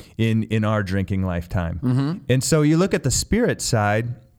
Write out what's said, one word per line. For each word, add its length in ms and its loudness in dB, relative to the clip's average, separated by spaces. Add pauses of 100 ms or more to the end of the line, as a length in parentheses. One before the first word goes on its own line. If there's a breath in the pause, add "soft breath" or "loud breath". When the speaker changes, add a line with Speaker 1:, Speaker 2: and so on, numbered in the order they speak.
(180 loud breath)
Speaker 1:
in, 260 2
in 220 -2
our 180 0
drinking 400 -2
lifetime. 580 -4
Speaker 2:
Mm-hmm. 360 -2 (100)
Speaker 1:
And 160 2
so 180 2
you 140 4
look 180 2
at 100 -2
the 80 0
spirit 500 0
side 540 0 (240)